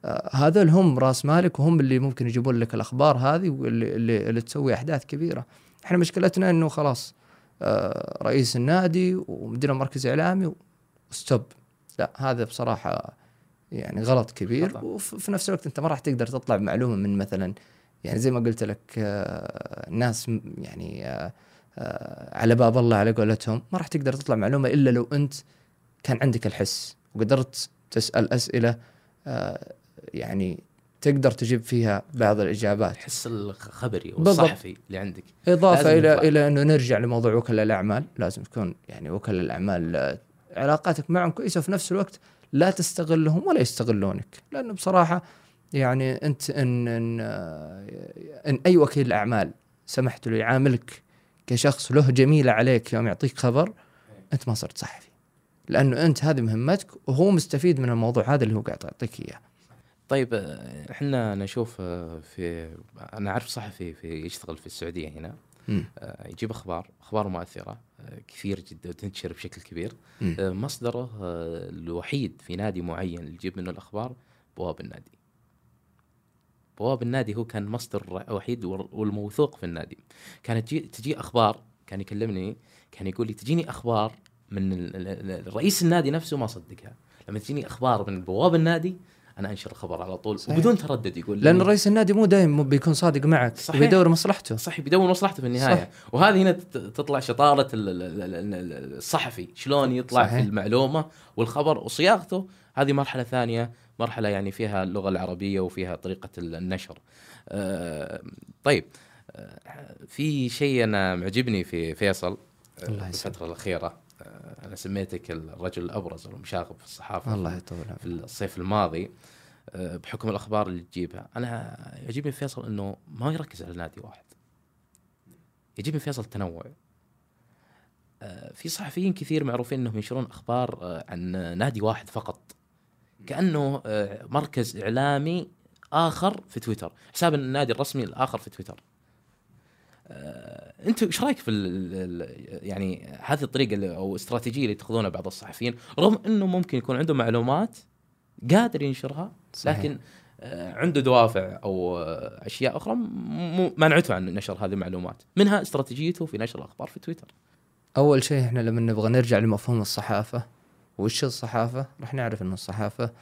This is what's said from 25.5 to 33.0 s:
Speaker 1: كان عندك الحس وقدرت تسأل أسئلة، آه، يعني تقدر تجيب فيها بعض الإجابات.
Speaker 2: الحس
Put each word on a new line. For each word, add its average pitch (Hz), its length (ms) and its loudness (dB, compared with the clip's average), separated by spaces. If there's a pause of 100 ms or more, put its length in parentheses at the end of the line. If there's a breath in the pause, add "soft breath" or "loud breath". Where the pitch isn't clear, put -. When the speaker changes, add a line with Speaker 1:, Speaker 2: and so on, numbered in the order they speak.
Speaker 1:
كان 127 200 0
عندك 120 240 2
الحس - 500 -4 (180)
وقدرت 127 560 0 (200)
تسأل - 420 0
أسئلة، 117 460 0 (480 soft breath)
آه، - 480 -8 (400)
يعني 87 480 -4 (380)
تقدر 139 300 4
تجيب 117 320 0
فيها 113 400 2 (120)
بعض 107 260 4
الإجابات. 104 520 2
Speaker 2:
الحس - 340 -10